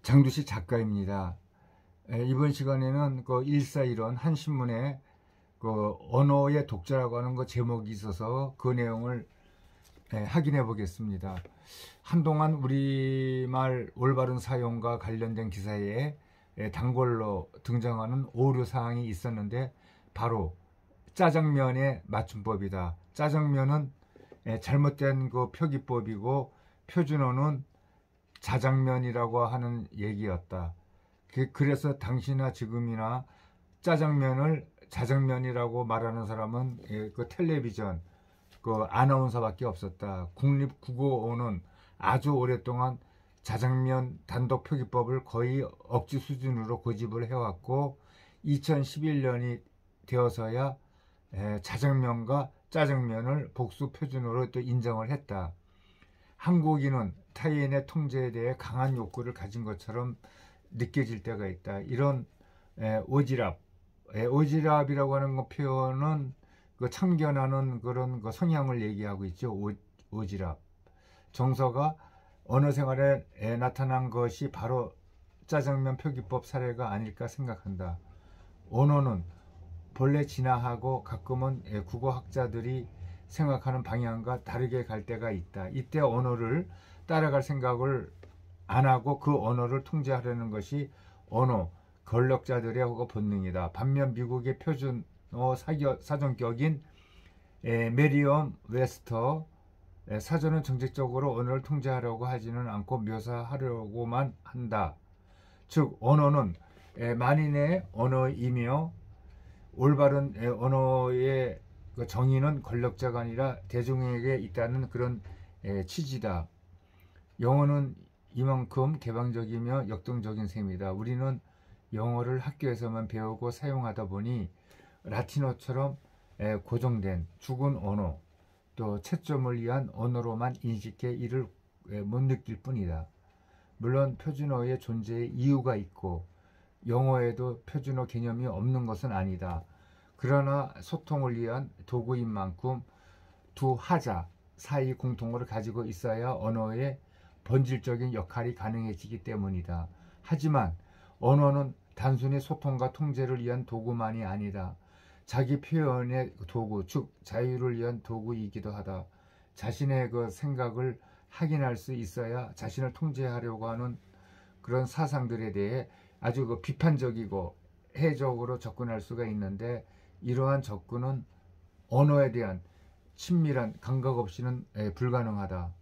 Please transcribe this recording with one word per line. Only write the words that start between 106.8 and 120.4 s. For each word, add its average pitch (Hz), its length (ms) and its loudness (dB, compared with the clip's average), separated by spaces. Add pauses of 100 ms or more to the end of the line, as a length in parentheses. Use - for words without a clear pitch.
에, 120 180 -2
만인의 147 800 2
언어이며 127 1000 2 (840)
올바른, 139 600 6
에, 117 100 -2
언어의 127 1120 2 (340)
그 120 120 -6
정의는 131 560 4
권력자가 120 580 -2
아니라 120 360 -2 (120)
대중에게 123 680 0
있다는 120 540 -2
그런, 123 320 -2 (420)
에, 98 200 -2
취지다. 107 640 -4 (920)
영어는 139 540 4 (400)
이만큼 131 640 2
개방적이며 117 920 -2
역동적인 107 580 -4